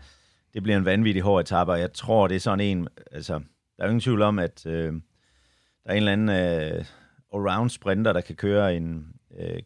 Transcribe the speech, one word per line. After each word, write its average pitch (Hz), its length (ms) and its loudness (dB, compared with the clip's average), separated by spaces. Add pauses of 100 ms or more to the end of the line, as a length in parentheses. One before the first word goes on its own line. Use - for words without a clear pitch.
(540)
Det 101 100 -8
bliver 104 140 2
en 92 80 2
vanvittig 95 380 2
hård 98 180 4
etape, 87 300 0
og 85 80 2
jeg 87 140 -4
tror, 104 340 2
det 92 80 0
er 92 40 0
sådan 98 260 0
en... 90 220 -2 (240)
Altså, 78 220 -8
der - 500 -12
er - 20 0
jo 98 40 0
ingen 117 120 0
tvivl 110 200 2
om, 104 180 2
at, 85 260 -4
øh, 82 280 -4 (920)
der - 60 -14
er - 20 -2
en 101 60 0
eller 104 140 2
anden, 107 180 0
øh, 85 560 0 (480)
allround 101 360 0
sprinter, 101 440 0
der 87 80 0
kan 85 140 -12
køre 101 400 0
en, 82 320 -6 (320)
øh, 85 260 -8